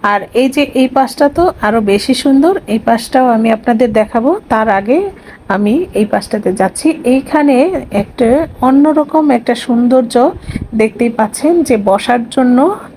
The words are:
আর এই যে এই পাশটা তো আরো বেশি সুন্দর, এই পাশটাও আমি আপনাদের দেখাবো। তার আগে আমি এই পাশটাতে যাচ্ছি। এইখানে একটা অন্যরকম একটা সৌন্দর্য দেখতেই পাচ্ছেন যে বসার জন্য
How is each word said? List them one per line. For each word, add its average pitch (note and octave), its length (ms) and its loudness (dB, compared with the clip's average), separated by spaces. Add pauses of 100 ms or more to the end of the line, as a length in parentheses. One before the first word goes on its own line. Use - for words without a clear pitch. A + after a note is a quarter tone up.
আর G3+ 180 0 (140)
এই B3+ 140 2
যে C#4+ 140 0
এই C4 260 0
পাশটা C4+ 400 0
তো E4+ 240 0 (100)
আরো A3 180 0
বেশি G3+ 340 0
সুন্দর, C#4+ 520 2
এই A3 120 -2
পাশটাও A#3 500 0
আমি A3+ 240 2
আপনাদের A3+ 400 0
দেখাবো। A#3 560 0
তার A3 200 0
আগে A#3+ 420 0 (380)
আমি G#3 460 0
এই G#3+ 100 0
পাশটাতে G#3 480 -4
যাচ্ছি। F#3+ 420 -2 (100)
এইখানে C4+ 520 2 (340)
একটা A#3 560 0 (140)
অন্যরকম D4 680 2
একটা A#3+ 240 0
সৌন্দর্য B3 760 2 (440)
দেখতেই A3 340 0
পাচ্ছেন C#4 540 0
যে B3 140 0
বসার G#3 540 -2
জন্য C4+ 460 2 (200)